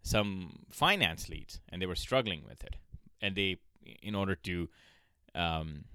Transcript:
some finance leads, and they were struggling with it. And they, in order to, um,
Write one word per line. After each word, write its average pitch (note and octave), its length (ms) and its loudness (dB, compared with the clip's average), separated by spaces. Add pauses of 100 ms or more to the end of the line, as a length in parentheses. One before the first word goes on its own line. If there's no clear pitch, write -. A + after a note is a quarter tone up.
some G2 680 0
finance D3+ 600 4
leads, - 300 -10 (100)
and F2+ 100 -6
they F#2 60 2
were F2+ 80 -2
struggling G#2+ 520 0
with - 180 -14
it. - 120 -10 (460)
And G2 120 0
they, F#2+ 220 2 (460)
in G#2+ 120 -4
order G2 200 2
to, F2 340 -2 (680)
um, D#2+ 500 -2 (100)